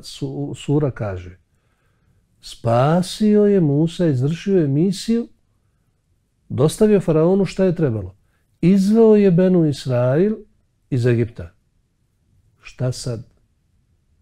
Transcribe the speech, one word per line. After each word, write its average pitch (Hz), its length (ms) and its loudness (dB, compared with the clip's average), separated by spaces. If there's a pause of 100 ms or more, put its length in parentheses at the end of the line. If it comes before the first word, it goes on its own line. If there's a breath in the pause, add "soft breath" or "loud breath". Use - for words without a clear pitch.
su-, 139 520 -10
sura 143 360 -2
kaže, 90 460 -10 (1040)
spasio 175 1040 0
je 202 160 2
Musa, 160 440 0
izvršio 160 560 0
je 147 60 0
misiju, 202 600 -2 (1200)
dostavio 160 500 2
faraonu 170 460 0
šta - 200 -2
je 180 100 0
trebalo. 110 400 -4 (460)
Izveo 208 540 4
je 202 160 4
Benu 180 340 2
Israil 139 680 0 (540)
iz 123 160 -2
Egipta. 113 480 -2 (1080)
Šta - 300 -8
sad? 117 320 -10 (1000)